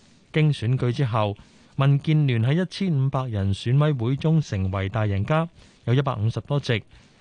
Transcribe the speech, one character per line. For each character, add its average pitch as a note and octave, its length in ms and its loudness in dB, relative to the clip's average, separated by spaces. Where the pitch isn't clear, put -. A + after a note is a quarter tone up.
經 D#3 220 2
選 B2+ 240 -2
舉 B2 140 0
之 C#3+ 140 -2
後， G#2+ 300 0
民 C#3 240 4
建 D3+ 280 2
聯 A#2 160 2
喺 D3+ 200 0
一 F3 60 -4
千 G3 240 -4
五 C3+ 160 0
百 C3 180 -4
人 G2 260 0
選 A#2+ 260 0
委 D3+ 120 4
會 B2+ 240 0
中 D#3 240 2
成 F#2+ 320 -2
為 G2 180 -2
大 A2 140 -2
贏 G2 220 0
家， D#3+ 240 0
有 A#2 80 2
一 C3+ 80 2
百 C3+ 140 -2
五 A2 140 0
十 A2+ 120 -4
多 C#3+ 180 -2
席； A2+ 240 -2